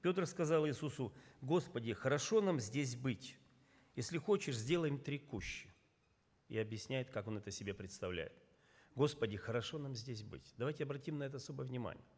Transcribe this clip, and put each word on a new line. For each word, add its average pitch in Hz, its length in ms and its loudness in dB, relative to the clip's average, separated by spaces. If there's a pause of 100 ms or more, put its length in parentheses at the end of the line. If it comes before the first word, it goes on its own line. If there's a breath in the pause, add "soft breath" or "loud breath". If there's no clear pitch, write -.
Пётр 180 240 4
сказал 156 420 4
Иисусу: 135 460 0 (280 loud breath)
«Господи, 131 520 2
хорошо 147 480 4
нам 180 180 4
здесь 120 360 0
быть. 123 420 -2 (580 soft breath)
Если 165 220 -2
хочешь, 190 380 2
сделаем 143 440 2
три 143 200 -4
кущи». - 520 -6 (760)
И 113 100 -2
объясняет, 113 520 -2
как 104 180 -4
он 110 100 -2
это 101 140 -6
себе 98 220 -4
представляет. 90 600 -4 (600 soft breath)
«Господи, 123 420 2
хорошо 117 400 -2
нам 139 180 -6
здесь 110 280 -8
быть». - 340 -14
Давайте 147 260 -2
обратим 143 340 -4
на 143 60 -2
это 139 140 -6
особое 135 300 -6
внимание. 120 380 -4 (120)